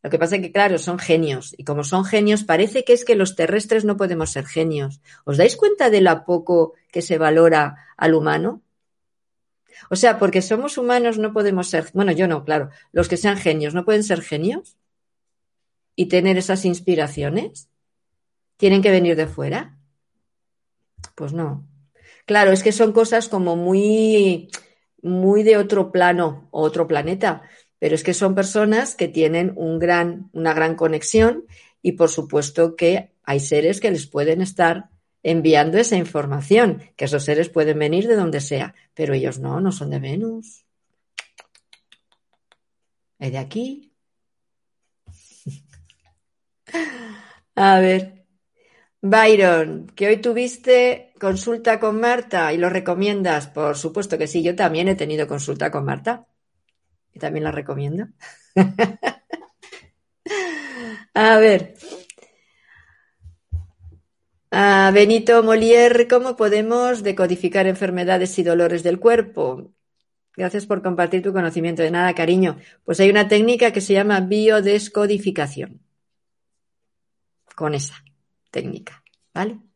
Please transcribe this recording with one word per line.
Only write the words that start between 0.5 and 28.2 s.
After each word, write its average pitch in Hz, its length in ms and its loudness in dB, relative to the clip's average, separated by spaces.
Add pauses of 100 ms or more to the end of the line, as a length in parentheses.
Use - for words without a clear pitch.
claro, 196 260 2
son 175 220 -6
genios. 160 580 -2
Y - 60 -18
como 147 200 -6
son 185 220 -2
genios, 208 380 0
parece 202 400 0
que 240 100 4
es 240 120 2
que 226 100 4
los 190 200 0
terrestres 208 500 0
no 208 120 0
podemos 175 340 -4
ser 139 140 -8
genios. 147 560 -4 (220)
¿Os 143 140 -2
dais 196 180 6
cuenta 403 340 2
de 208 120 4
lo 165 240 4
poco 170 480 0 (180)
que 170 100 -6
se 170 160 -4
valora 156 720 2 (100)
al 160 160 2
humano? 156 480 -2 (1300)
O 185 60 -2
sea, 220 240 2
porque 185 220 2
somos 233 360 -4
humanos 240 400 0
no 214 160 -4
podemos 196 340 -2
ser, 160 260 -4
bueno, 190 180 0
yo 175 160 0
no, 147 180 -4
claro, 147 240 -2 (220)
los 165 160 0
que 175 100 -2
sean 202 200 0
genios, 156 360 -2
¿no 175 120 -4
pueden 214 180 2
ser 180 180 -2
genios? 190 560 -6 (1160)
¿Y - 120 -2
tener 180 300 2
esas 190 280 -4
inspiraciones? 165 1040 -4 (880)
¿Tienen 196 240 4
que 202 100 4
venir 175 240 4
de 156 120 -2
fuera? 151 500 -8 (1400)
Pues 147 180 -10
no. 147 340 -8 (580)
Claro, 208 260 6
es 190 120 2
que 220 80 4
son 220 200 2
cosas 226 380 2
como 180 260 -2
muy, 202 960 2 (520)
muy 185 420 2
de 214 140 6
otro 202 340 0
plano 175 600 0
o 156 100 -6
otro 156 260 0
planeta, 165 560 -2 (360)
pero 156 160 0
es 151 80 -6
que 185 100 -2
son 190 220 0